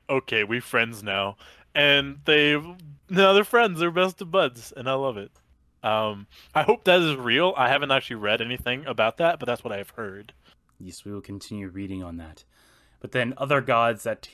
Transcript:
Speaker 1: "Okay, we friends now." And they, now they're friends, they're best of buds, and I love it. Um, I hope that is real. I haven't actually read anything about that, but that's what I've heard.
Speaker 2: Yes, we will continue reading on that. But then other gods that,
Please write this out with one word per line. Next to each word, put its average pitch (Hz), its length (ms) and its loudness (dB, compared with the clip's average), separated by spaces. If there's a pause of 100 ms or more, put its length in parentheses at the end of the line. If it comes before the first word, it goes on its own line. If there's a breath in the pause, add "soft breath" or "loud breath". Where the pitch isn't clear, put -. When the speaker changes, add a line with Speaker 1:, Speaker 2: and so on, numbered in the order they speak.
Speaker 1:
"Okay, 117 360 0
we 113 160 -2
friends 117 420 -2
now." 98 340 -2 (380 loud breath)
And 143 500 2
they, 147 300 4 (560)
now 190 220 6
they're 202 100 6
friends, 208 380 2
they're 170 100 2
best 180 320 -2
of 175 80 -14
buds, 139 460 0
and 127 120 -8
I 135 60 0
love 135 220 -4
it. 98 160 -12 (500)
Um, 107 460 -2 (260 soft breath)
I 151 80 4
hope 220 220 2
that 180 160 6
is 156 160 2
real. 131 420 2
I 123 100 4
haven't 139 220 2
actually 131 260 0
read 107 240 0
anything 123 460 -6
about 113 320 0
that, 170 200 0
but 160 60 -10
that's 120 180 -4
what 117 100 -8
I've 101 180 -10
heard. 104 420 -14 (480 soft breath)
Speaker 2:
Yes, 92 240 -18
we 101 80 -12
will 101 80 -10
continue 101 480 -12
reading 95 340 -10
on 85 140 -12
that. 78 280 -16 (560 soft breath)
But - 120 -14
then 127 240 -2
other 139 240 0
gods 117 440 2
that, 110 300 -6